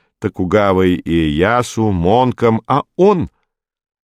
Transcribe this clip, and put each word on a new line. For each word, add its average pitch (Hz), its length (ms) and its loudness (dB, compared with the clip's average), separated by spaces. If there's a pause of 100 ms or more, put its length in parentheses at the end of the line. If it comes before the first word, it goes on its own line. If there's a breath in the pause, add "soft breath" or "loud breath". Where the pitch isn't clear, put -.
(200)
Токугавой 95 840 0
Иэясу, 92 880 -2
Монком, 113 760 0
а 135 160 -2 (140)
он 185 320 0 (760)